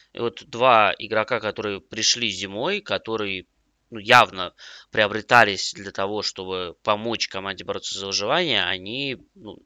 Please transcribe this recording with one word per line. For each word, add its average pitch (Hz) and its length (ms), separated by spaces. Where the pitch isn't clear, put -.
И - 40
вот 117 280
два 113 520
игрока, 107 420
которые 104 420
пришли 113 480
зимой, 101 500
которые, 101 640
ну, 117 80
явно 98 560
приобретались 107 840
для 98 180
того, 98 300
чтобы 92 600
помочь 110 460
команде 98 360
бороться 98 340
за 98 80
выживание, 104 580
они, 107 540
ну, 107 320